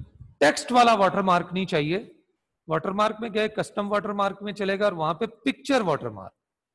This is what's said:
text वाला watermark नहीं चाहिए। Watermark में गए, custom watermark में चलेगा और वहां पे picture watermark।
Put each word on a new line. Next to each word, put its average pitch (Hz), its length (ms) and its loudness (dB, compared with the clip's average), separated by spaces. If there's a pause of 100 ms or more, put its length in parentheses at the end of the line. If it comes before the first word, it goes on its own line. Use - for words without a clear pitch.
(400)
text - 320 2
वाला 233 220 8
watermark 185 580 2
नहीं 185 140 -2
चाहिए। 160 320 0 (720)
Watermark 196 520 0
में 233 120 -8
गए, 214 160 0
custom 202 400 -6
watermark 202 540 -2
में 208 100 -8
चलेगा 196 340 -2
और 196 80 0
वहां 160 200 -2
पे 226 120 -4
picture 254 560 -2
watermark। 117 500 -4 (420)